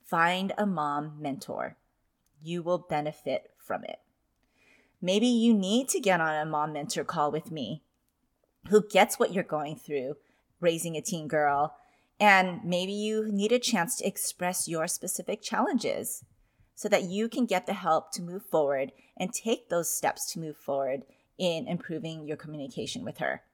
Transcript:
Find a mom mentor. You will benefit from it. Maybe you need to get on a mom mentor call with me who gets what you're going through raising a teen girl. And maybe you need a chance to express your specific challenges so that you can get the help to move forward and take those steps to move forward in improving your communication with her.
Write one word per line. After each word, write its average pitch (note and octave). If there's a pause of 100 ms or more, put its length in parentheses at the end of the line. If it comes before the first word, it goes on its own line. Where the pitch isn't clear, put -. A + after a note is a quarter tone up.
Find F3+
a G#3+
mom D3+
mentor. - (640)
You E3+
will E3+
benefit D3+
from -
it. - (1000)
Maybe G3
you A#3
need G#3
to F#4+
get F#3+
on D#3+
a D3+
mom D#3
mentor D3+
call D3
with D#3
me D3+ (840)
who G#3
gets G3+
what -
you're F3+
going D3+
through C#3+ (440)
raising E3
a D3+
teen D#3
girl. D3 (420)
And F#3
maybe F3+
you G#3+
need G3+
a B3
chance A3
to -
express -
your D#3+
specific -
challenges - (500)
so -
that G3
you G3+
can A#3+
get F#3
the -
help F#3
to F3+
move F3
forward C#3 (240)
and F#3
take -
those E3+
steps -
to E3+
move D#3
forward C#3 (340)
in E3
improving D#3+
your D3+
communication C#3
with -
her. C3+ (120)